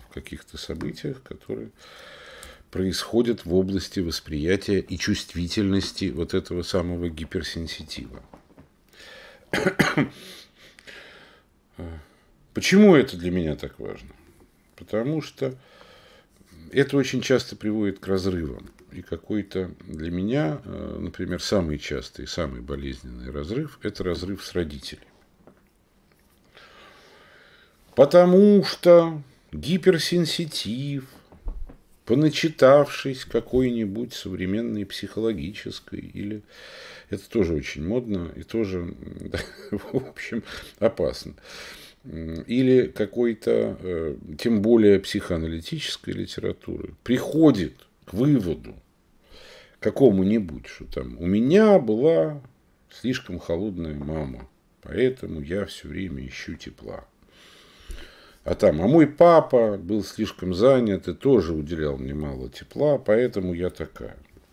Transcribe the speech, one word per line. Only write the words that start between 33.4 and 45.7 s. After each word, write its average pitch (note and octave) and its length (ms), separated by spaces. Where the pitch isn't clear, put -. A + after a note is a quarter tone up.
современной G2 720
психологической, G#2 1120
или G#2 420
это - 180
тоже F2 240
очень D2 320
модно G#2 500
и A#2 80
тоже, F#2 520
<laughs> - 120
да, D#2 200
в - 240
общем, - 480
опасно, - 540
или A#2 840
какой-то, A2+ 920
э, E2 360
тем A2+ 220
более G#2 380
психоаналитической E2 1120